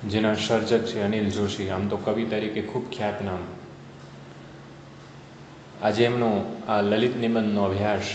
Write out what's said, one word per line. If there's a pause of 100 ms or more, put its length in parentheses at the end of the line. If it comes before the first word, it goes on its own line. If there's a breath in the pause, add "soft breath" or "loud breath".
જેના
સર્જક
છે
અનિલ
જોશી,
આમ
તો
કવિ
તરીકે
ખૂબ
ખ્યાત
નામ. (2500)
આજે
એમનો (120)
આ
લલિત
નિબંધનો
અભ્યાસ (140)